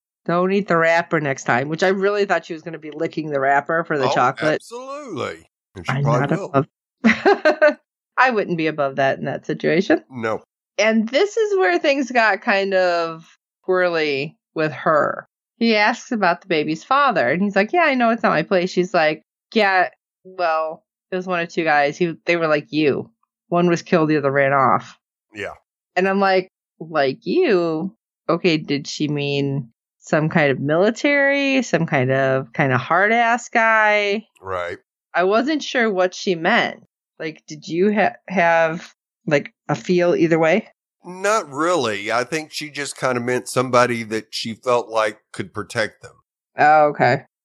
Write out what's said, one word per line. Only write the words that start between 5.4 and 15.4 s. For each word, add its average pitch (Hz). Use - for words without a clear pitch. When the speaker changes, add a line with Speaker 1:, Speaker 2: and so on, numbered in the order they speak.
Speaker 2:
And 90
she -
Speaker 1:
I'm 143
Speaker 2:
probably 123
Speaker 1:
not 143
Speaker 2:
will. 185
Speaker 1:
above 139
<laughs> 302
I 254
wouldn't 180
be 160
above 143
that 135
in -
that -
situation. 151
Speaker 2:
No. 113
Speaker 1:
And 220
this 392
is 427
where 359
things 277
got 220
kind 196
of 170
squirrely 160
with 156
her. -